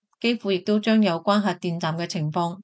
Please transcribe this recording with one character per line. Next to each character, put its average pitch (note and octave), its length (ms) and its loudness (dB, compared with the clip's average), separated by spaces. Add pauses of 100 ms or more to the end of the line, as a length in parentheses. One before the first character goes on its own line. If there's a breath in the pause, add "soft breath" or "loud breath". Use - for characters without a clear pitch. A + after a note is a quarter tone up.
(200)
基 A#3 180 0
輔 G3 140 -4
亦 F3+ 80 0
都 G#3+ 200 0
將 A3 220 4
有 F3+ 220 4
關 G3+ 160 2
核 G3 140 0
電 F3 260 -4
站 E3 180 -2
嘅 E3+ 80 -4
情 D#3+ 240 -4
況 F3 340 -4